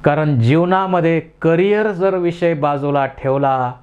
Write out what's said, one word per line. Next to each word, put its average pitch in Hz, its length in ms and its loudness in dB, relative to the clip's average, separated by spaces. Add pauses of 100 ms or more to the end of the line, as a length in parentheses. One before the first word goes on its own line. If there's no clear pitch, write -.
कारण 147 360 2
जीवनामध्ये 170 800 2 (220)
career 202 500 2
जर 190 240 -2
विषय 170 380 -2
बाजूला 143 520 -2
ठेवला 135 680 -2 (120)